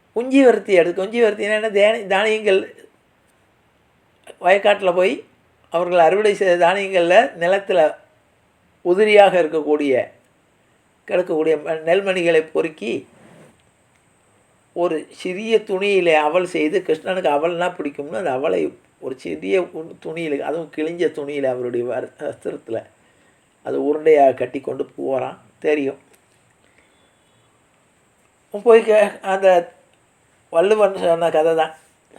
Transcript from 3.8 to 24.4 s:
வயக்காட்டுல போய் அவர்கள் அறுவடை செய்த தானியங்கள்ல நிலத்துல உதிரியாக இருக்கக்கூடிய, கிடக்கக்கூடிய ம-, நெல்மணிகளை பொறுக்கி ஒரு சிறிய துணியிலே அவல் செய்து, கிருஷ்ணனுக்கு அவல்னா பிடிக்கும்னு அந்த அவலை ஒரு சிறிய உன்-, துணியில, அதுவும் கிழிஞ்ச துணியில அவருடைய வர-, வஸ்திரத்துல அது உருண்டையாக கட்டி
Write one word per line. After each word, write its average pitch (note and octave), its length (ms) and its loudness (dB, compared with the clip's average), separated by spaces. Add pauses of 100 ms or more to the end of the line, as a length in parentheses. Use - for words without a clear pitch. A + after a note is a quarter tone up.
வயக்காட்டுல G3 540 2
போய் G3 300 -2 (460)
அவர்கள் F3 280 0
அறுவடை G3 360 4
செய்த F3+ 320 2
தானியங்கள்ல F#3+ 760 2
நிலத்துல F3+ 520 0 (880)
உதிரியாக G3 580 4
இருக்கக்கூடிய, D3 680 -2 (960)
கிடக்கக்கூடிய D#3+ 500 -2
ம-, D#3+ 300 -8
நெல்மணிகளை E3+ 640 0
பொறுக்கி E3 560 -6 (1600)
ஒரு E3 380 -4
சிறிய G#3+ 480 -4
துணியிலே F#3+ 560 0
அவல் D3+ 300 0
செய்து, E3+ 420 -2
கிருஷ்ணனுக்கு E3+ 420 -4
அவல்னா E3+ 460 -2
பிடிக்கும்னு D3 420 -10
அந்த F3+ 160 -4
அவலை D3 420 -4 (260)
ஒரு C3 180 -12
சிறிய F#3 420 -4
உன்-, E3 440 -12
துணியில, D#3+ 340 -6
அதுவும் D#3 380 -8
கிழிஞ்ச E3 300 -4
துணியில C#3+ 380 -6
அவருடைய B2 400 -4
வர-, B2 340 -6
வஸ்திரத்துல C3+ 640 -10 (800)
அது C3+ 200 -6
உருண்டையாக D3 520 4
கட்டி B2+ 260 -6